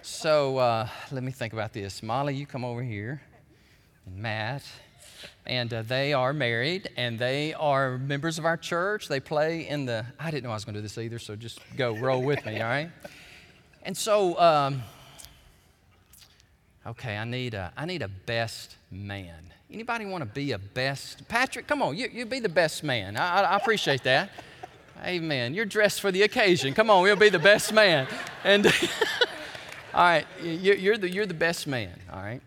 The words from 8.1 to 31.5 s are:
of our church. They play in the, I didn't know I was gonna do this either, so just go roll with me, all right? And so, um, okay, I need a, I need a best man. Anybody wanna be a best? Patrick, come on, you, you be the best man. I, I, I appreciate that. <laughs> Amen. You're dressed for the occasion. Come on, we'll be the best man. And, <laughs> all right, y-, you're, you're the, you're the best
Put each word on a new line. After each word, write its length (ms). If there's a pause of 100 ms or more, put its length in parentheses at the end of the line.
of 60
our 120
church. 520
They 100
play 480
in 200
the, 200 (140)
I 100
didn't 140
know 60
I 40
was 100
gonna 140
do 40
this 160
either, 200
so 160
just 240 (180)
go 200
roll 260
with 240
me, 140
all 80
right? 220 (920)
And 140
so, 420
um, 440 (2000)
okay, 300
I 60
need 280
a, 240
I 80
need 160
a 80
best 680 (140)
man. 640 (180)
Anybody 360
wanna 180
be 280
a 60
best? 680
Patrick, 380
come 160
on, 120
you, 160
you 140
be 160
the 80
best 340
man. 320
I, 260
I, 20
I 140
appreciate 480
that. 260 (360)
<laughs> 380
Amen. 480
You're 140
dressed 340
for 100
the 120
occasion. 500
Come 160
on, 140
we'll 120
be 140
the 100
best 360
man. 340 (340)
And, 240
<laughs> 1300
all 80
right, 240 (160)
y-, 60
you're, 280
you're 200
the, 140
you're 160
the 80
best 320